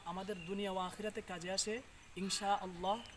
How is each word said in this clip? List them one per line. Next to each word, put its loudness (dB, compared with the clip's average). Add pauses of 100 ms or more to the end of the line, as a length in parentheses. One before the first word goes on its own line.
আমাদের -2
দুনিয়া 0
ও 2
আখিরাতে 0
কাজে -4
আসে, 2 (340)
ইনশাআল্লাহ 2 (180)